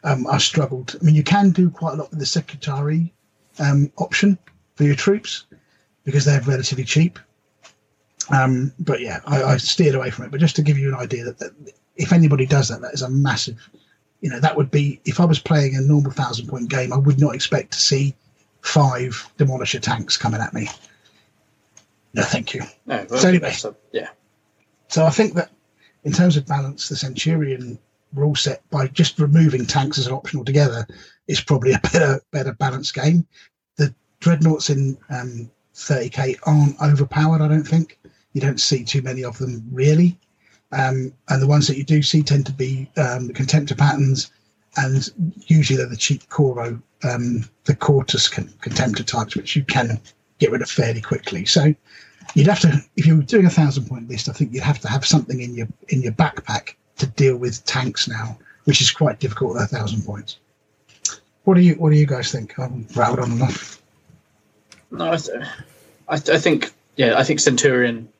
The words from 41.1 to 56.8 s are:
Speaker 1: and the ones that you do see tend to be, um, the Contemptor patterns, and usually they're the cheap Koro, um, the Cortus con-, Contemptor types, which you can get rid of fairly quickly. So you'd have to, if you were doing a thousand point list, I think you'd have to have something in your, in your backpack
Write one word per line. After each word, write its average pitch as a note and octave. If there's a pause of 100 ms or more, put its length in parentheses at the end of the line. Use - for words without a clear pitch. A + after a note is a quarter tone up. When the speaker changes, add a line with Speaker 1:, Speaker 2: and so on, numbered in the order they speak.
Speaker 1:
and C3+
the C3+
ones D3
that C3+
you C#3+
do D3+
see D3+
tend C#3+
to C#3
be, C3+
um, B2
the B2
Contemptor C#3+
patterns, C#3 (460)
and C3 (380)
usually D3
they're B2+
the A#2
cheap -
Koro, A#2+ (220)
um, A#2+ (220)
the C#3+
Cortus -
con-, -
Contemptor -
types, -
which -
you C#3+
can A#2 (400)
get C#3+
rid B2
of -
fairly A2+
quickly. -
So D3+ (600)
you'd D3+
have G3+
to, C#3+ (140)
if D#3
you D#3+
were D3
doing G3
a E3+
thousand C3+
point A#2
list, A#2+
I -
think A#2
you'd C3
have C#3
to -
have C3+
something C3+
in A#2+
your, A#2 (220)
in C3
your A#2
backpack - (240)